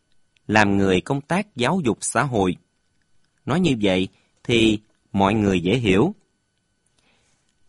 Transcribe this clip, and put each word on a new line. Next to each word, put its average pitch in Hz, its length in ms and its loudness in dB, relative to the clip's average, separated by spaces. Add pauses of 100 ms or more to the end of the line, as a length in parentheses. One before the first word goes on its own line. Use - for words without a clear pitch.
(480)
làm 101 300 2
người 95 240 2
công 139 200 -4
tác - 340 -6
giáo 143 280 -2
dục 107 180 -2
xã - 220 -2
hội. 104 320 -2 (920)
Nói 139 140 -2
như 160 220 0
vậy 95 260 0 (360)
thì 113 360 2 (320)
mọi 98 220 2
người 101 280 0
dễ 92 160 0
hiểu. 117 380 0 (1500)